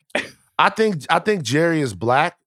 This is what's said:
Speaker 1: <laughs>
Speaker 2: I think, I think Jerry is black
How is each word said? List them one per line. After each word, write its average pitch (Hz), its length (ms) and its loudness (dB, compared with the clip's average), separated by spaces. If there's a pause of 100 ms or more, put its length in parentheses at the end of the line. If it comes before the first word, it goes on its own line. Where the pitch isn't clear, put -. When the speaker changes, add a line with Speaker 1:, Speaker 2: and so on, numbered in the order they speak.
(300)
Speaker 1:
<laughs> - 300 -8
Speaker 2:
I 180 100 4
think, 202 400 0
I 170 100 4
think 196 240 -2
Jerry 156 380 0
is 127 120 -2
black 123 540 0